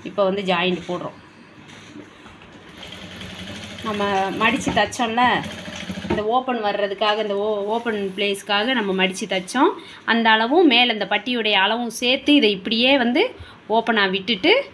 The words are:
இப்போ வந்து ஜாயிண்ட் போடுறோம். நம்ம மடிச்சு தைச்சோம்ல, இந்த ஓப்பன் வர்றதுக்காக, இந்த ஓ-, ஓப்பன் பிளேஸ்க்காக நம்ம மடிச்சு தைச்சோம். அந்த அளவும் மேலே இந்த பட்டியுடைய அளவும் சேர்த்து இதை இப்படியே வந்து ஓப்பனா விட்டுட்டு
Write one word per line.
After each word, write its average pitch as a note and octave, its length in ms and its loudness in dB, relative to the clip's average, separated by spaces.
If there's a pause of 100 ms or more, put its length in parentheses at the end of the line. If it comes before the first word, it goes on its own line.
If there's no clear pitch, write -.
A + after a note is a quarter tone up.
இப்போ - 200 -2
வந்து G3 180 0
ஜாயிண்ட் F3+ 460 0
போடுறோம். F3 300 -8 (2750)
நம்ம G#3 200 -4 (260)
மடிச்சு A3 400 0
தைச்சோம்ல, A3+ 560 0 (840)
இந்த G#3+ 160 0
ஓப்பன் B3 380 0
வர்றதுக்காக, G3+ 540 0
இந்த G#3 200 -2
ஓ-, G#3 280 -2
ஓப்பன் G#3+ 500 -2
பிளேஸ்க்காக G3+ 580 0
நம்ம F#3+ 320 2
மடிச்சு F#3 200 -2
தைச்சோம். A3 460 0 (340)
அந்த A3+ 240 2
அளவும் A#3 380 4
மேலே A#3+ 260 4
இந்த G#3 120 -2
பட்டியுடைய G#3+ 460 -2
அளவும் G#3+ 380 2
சேர்த்து B3+ 440 0
இதை A3 180 6
இப்படியே A#3 460 2
வந்து C4+ 340 2 (380)
ஓப்பனா A3 400 2
விட்டுட்டு A3 640 2